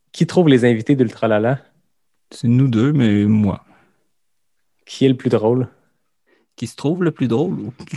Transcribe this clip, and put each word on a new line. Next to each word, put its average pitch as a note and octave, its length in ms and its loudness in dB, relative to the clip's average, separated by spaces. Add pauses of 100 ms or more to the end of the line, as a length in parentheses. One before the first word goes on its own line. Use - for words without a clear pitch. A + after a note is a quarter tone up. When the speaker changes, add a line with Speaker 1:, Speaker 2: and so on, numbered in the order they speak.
(120)
Speaker 1:
Qui D#3+ 140 -2
trouve F3 220 2
les B2 160 4
invités A#2 320 2
d'Ultra A#2 320 -2
Lala ? A2 300 0 (720)
Speaker 2:
C'est - 180 -6
nous B2+ 200 2
deux, A#2+ 240 0
mais G#2+ 320 2
moi. G#2+ 400 0 (1200)
Speaker 1:
Qui - 200 -2
est - 20 4
le C3 80 2
plus B2 140 -4
drôle ? A#2 380 0 (880)
Speaker 2:
Qui A#2 120 -10
se - 80 -18
trouve F3 260 -4
le E3 80 0
plus C3 160 -4
drôle C#3+ 320 -2
ou G#2 160 -12 (220)